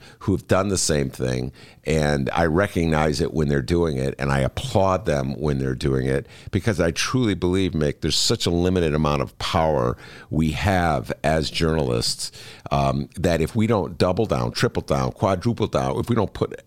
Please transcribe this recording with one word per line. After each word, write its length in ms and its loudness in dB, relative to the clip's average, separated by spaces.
who 120 0
have 160 -2
done 180 2
the 100 -2
same 340 0
thing, 420 -4
and 460 0
I 160 2
recognize 760 2
it 120 -2
when 140 0
they're 160 2
doing 340 0
it, 220 -4
and 140 -2
I 80 2
applaud 640 0
them 320 0
when 200 0
they're 180 -2
doing 320 0
it, 180 -2
because 300 0
I 100 2
truly 440 0
believe, 360 0
Mick, 300 0
there's 180 0
such 280 0
a 40 2
limited 440 2
amount 280 2
of 160 -8
power 580 0
we 240 0
have 600 0
as 260 0
journalists, 840 -2
um, 420 0
that 260 2
if 140 -2
we 140 2
don't 280 0
double 300 2
down, 240 0
triple 320 -2
down, 300 0
quadruple 560 0
down, 320 0
if 80 -4
we 80 2
don't 180 0
put 320 -4